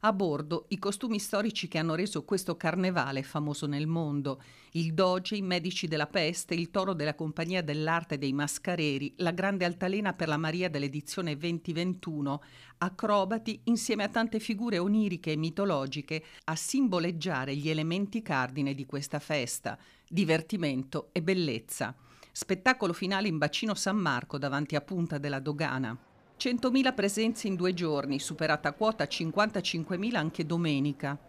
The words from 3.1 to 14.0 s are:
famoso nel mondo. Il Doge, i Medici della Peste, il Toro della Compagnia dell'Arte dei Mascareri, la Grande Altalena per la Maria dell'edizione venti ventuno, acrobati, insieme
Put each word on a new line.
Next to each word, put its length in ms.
famoso 420
nel 220
mondo. 540
Il 220
Doge, 420
i 60
Medici 480
della 180
Peste, 460
il 180
Toro 220
della 200
Compagnia 480
dell'Arte 560
dei 140
Mascareri, 840
la 140
Grande 340
Altalena 480
per 160
la 80
Maria 320
dell'edizione 680
venti 380
ventuno, 680
acrobati, 880
insieme 400